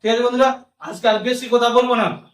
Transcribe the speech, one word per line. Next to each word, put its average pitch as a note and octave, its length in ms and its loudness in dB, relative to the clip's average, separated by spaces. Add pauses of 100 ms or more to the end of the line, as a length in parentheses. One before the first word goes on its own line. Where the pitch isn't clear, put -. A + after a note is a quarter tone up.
ঠিক A3 100 -2
আছে A#3 120 0
বন্ধুরা? B3+ 400 0 (160)
আজকে F#3 300 -2
আর G#3+ 100 2
বেশি B3 320 -4
কথা A#3+ 180 2
বলবো B3 260 2
না। G#3 220 -2 (160)